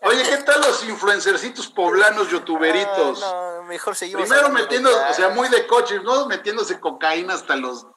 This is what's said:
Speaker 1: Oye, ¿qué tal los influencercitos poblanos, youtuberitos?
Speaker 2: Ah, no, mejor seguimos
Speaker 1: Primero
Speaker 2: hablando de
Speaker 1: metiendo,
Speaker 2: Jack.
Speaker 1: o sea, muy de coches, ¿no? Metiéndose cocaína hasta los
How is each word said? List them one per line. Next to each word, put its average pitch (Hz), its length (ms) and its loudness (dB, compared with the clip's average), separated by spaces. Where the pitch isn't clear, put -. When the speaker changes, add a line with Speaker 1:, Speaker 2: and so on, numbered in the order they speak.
Speaker 1:
Oye, 240 200 4
¿qué 262 140 2
tal 285 240 2
los 240 220 2
influencercitos 202 840 -2
poblanos, 202 600 2
youtuberitos? 165 960 0
Speaker 2:
Ah, 180 340 -6
no, 175 60 -14
mejor 175 320 -8
seguimos 190 260 -6
Speaker 1:
Primero 262 240 2
Speaker 2:
hablando 277 140 2
de - 40 0
Speaker 1:
metiendo, 254 280 2
Speaker 2:
Jack. 139 180 2
Speaker 1:
o 147 60 2
sea, 185 140 2
muy 247 200 -2
de 240 180 2
coches, 233 360 2
¿no? 262 240 0
Metiéndose 202 520 -4
cocaína 165 540 -2
hasta 156 220 -2
los 127 420 -8